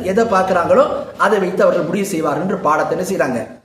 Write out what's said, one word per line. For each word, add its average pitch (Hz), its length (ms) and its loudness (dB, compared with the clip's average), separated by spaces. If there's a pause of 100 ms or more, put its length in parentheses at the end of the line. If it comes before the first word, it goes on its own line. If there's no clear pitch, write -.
எதை 190 220 0
பார்க்கறாங்களோ 185 600 2 (340)
அதை 202 200 2
வைத்து 185 240 0
அவர்கள் 175 260 2
முடிவு 190 180 -2
செய்வார் 156 340 -2
என்று 190 180 -2
பாடத்தை 151 360 0
என்ன 175 120 -2
செய்றாங்க? 156 320 -2 (260)